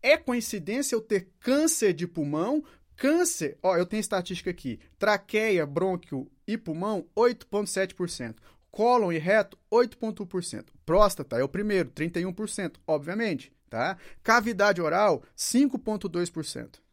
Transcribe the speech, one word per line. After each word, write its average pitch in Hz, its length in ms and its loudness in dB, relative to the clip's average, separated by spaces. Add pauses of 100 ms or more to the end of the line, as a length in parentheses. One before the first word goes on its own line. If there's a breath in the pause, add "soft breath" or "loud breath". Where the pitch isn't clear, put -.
É 277 160 6
coincidência 240 760 -2
eu 226 60 0
ter 208 400 -2
câncer 269 520 2
de 165 140 -2
pulmão? 170 560 -2 (320 loud breath)
Câncer, 294 680 0
ó, 180 160 2
eu 175 80 2
tenho 214 160 -4
estatística 185 500 -4
aqui. 180 280 -8 (180 soft breath)
Traqueia, 208 720 0
brônquio 165 640 -4 (160)
e 214 100 -4
pulmão, 180 600 -6
oito 240 320 2
ponto 202 200 -2
sete 190 240 -2
por 175 160 -6
cento. 117 320 -10 (300 soft breath)
Cólon 226 400 2
e 165 80 -2
reto, 196 400 0 (100)
oito 233 300 2
ponto 220 240 -6
um 190 40 -8
por 175 180 -6
cento. - 280 -12 (120)
Próstata 190 520 2
é 123 60 2
o 139 60 0
primeiro, 190 420 -2
trinta 170 300 -6
e 175 60 -2
um 185 60 -6
por 208 160 -8
cento, - 380 -8
obviamente, 165 680 -4 (160)
tá? 139 300 -2 (240 loud breath)
Cavidade 208 580 2
oral, 170 440 2 (100)
cinco - 420 2
ponto 208 320 -4
dois 175 220 -2
por 160 140 -8
cento. - 360 -12 (120)